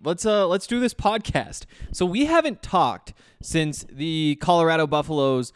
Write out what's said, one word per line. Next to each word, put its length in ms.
Let's, 240
uh, 220
let's 180
do 140
this 140
podcast. 680
So 120
we 200
haven't 360
talked 540
since 480
the 520
Colorado 480
Buffaloes 680